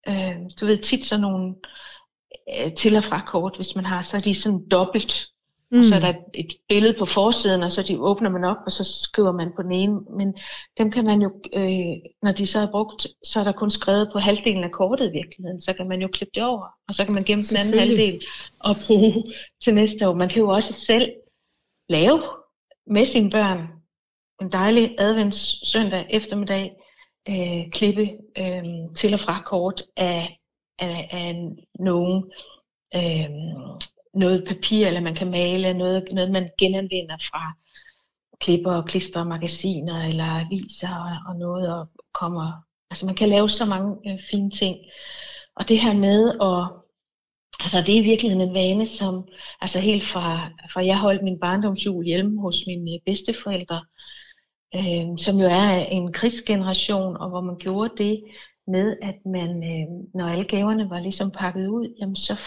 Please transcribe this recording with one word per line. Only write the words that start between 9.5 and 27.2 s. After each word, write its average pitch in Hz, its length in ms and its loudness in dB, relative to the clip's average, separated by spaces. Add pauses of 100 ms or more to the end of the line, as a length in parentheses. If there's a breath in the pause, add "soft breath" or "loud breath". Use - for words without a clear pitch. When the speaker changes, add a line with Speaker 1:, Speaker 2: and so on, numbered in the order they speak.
Speaker 1:
på 185 60 -6
den 180 100 -4
ene. 196 280 0 (160)
Men 196 180 -2 (440 loud breath)
dem 214 120 2
kan 226 140 0
man 208 180 6
jo, 196 100 2 (220)
øh, 185 420 -2 (260)
når 202 100 2
de 196 140 -2
så 214 140 0
er 208 100 0
brugt, 214 360 -4 (180)
så - 160 -2
er 196 40 0
der 202 80 0
kun 208 180 0
skrevet 208 420 2
på 208 60 -2
halvdelen 202 460 0
af 170 60 -6
kortet 214 380 0
i 165 40 -4
virkeligheden. 175 480 -8
Så 185 120 -6
kan 185 160 -6
man 185 140 -2
jo 190 60 -4
klippe 202 260 -6
det 240 100 -2
over, 233 200 -2 (240)
og 208 60 -8
så 202 100 0
kan 202 100 0
man 190 100 0
gemme 208 180 2
den 214 140 0
anden 202 160 2
Speaker 2:
Selvfølgelig. 226 340 6
Speaker 1:
halvdel 175 200 -4 (340 loud breath)
og 202 160 2 (100)
bruge 220 460 6 (300 loud breath)
til 226 120 4
næste 214 340 4
år. 175 60 2
Man 180 140 2
kan 220 140 2
jo 208 60 4
også 208 240 2
selv 233 400 2 (760)
lave 196 340 6 (640)
med 208 180 6
sine 220 260 4
børn 190 380 0 (720)
en 185 100 -4
dejlig 226 460 4
adventssøndag 202 1120 0
eftermiddag, 202 640 -2 (560 soft breath)